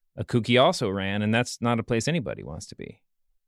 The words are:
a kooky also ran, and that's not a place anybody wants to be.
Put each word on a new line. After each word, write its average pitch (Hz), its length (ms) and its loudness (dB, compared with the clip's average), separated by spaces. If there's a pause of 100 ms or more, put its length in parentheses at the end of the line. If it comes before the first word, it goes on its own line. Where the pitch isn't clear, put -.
(160)
a - 80 -8
kooky 120 380 4
also 151 260 2
ran, 98 340 -2
and 107 120 2
that's - 260 -2
not 117 200 0
a - 20 -6
place 117 240 -2
anybody 110 380 -4
wants 73 220 -12
to - 100 -18
be. - 240 -16 (480)